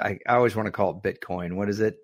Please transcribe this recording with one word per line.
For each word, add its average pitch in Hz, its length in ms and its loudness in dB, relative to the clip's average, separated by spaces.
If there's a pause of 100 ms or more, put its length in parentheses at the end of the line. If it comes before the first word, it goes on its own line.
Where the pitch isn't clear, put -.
I, 101 240 -2
I 120 100 4
always 117 200 4
wanna 107 140 -2
call 92 320 0
it 95 180 -2
Bitcoin. 90 340 -6
What 101 140 -2
is 104 120 -2
it? 107 240 0